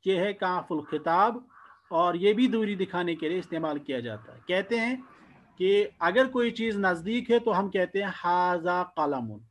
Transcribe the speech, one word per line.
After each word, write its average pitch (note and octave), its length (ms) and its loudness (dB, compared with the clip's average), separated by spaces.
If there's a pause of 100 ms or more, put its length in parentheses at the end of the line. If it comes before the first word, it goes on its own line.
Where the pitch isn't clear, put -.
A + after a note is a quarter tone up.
ये F#3+ 120 2
है G3 180 0
काफुल F3+ 480 -2
खिताब, F3+ 600 0 (460)
और F3 260 2
ये G3+ 160 4
भी B3 160 4
दूरी G#3+ 260 0
दिखाने F3 400 -2
के D#3 140 -4
लिए F3+ 100 -2
इस्तेमाल D#3+ 400 -4
किया C#3 220 -6
जाता A2 320 -10
है। - 140 -20
कहते G3 300 0
हैं B3 240 -2 (580)
कि G3 240 4 (180)
अगर G3+ 280 4
कोई A#3+ 220 0
चीज़ A3+ 280 -2
नज़दीक G3 520 0
है A#3 80 6
तो A#3 120 0
हम F#3+ 180 0
कहते F#3 320 -2
हैं G3 120 -4
हाजा F3+ 680 0 (140)
कलमुन B2+ 560 -2